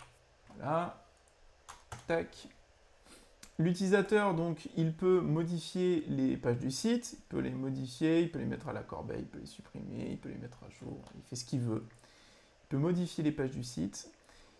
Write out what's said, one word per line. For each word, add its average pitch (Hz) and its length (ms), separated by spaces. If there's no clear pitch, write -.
Voilà. 165 500
Tac. 170 400
L'utilisateur, 190 760
donc, 165 420
il 160 160
peut 185 280
modifier 170 880
les 131 280
pages 123 220
du 127 120
site, 233 440
il - 80
peut - 160
les 131 140
modifier, 135 680
il 170 100
peut 147 80
les 135 60
mettre - 240
à 107 60
la 107 80
corbeille, - 380
il - 60
peut - 120
les 143 80
supprimer, - 640
il - 80
peut - 100
les - 80
mettre - 260
à - 60
jour, - 320
il - 80
fait - 140
ce - 100
qu'il 135 140
veut. 113 260
Il - 40
peut 135 80
modifier 165 480
les 151 80
pages 135 200
du 139 120
site. - 460